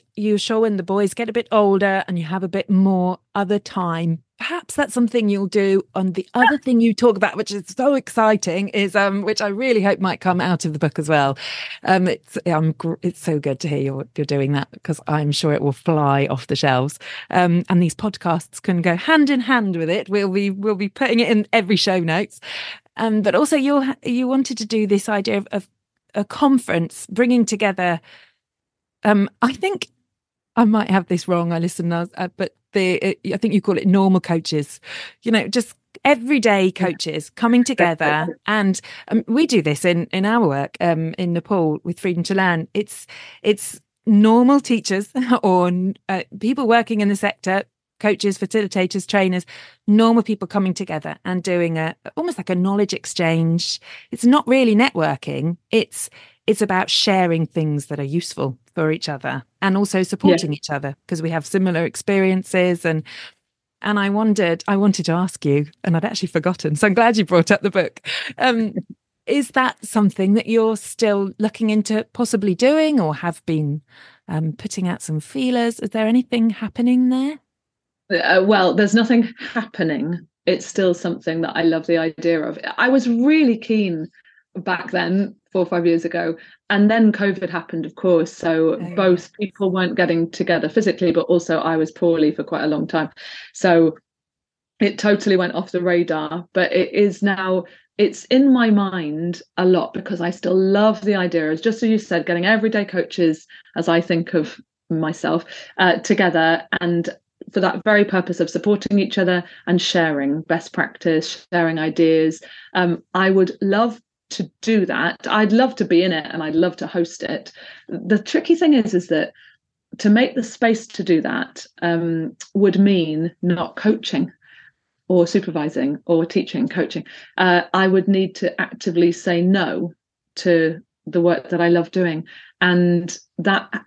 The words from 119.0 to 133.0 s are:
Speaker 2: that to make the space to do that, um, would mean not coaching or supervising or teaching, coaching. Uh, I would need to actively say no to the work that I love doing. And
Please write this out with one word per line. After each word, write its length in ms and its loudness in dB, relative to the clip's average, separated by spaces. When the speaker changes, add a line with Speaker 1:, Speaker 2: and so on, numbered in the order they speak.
Speaker 2:
that 240 -2
to 100 2
make 260 4
the 80 -2
space 440 0
to 160 -8
do 180 2
that, 440 -6
um, 540 -2
would 240 2
mean 640 2
not 360 -2
coaching 520 -2
or 180 4
supervising 800 -2
or 200 2
teaching, 420 -2
coaching. 380 -6
Uh, 240 4
I 140 2
would 220 2
need 260 0
to 240 -6
actively 540 0
say 280 -2
no 520 0
to 460 2
the 160 -2
work 280 0
that 120 0
I 80 4
love 220 2
doing. 340 -2
And 580 2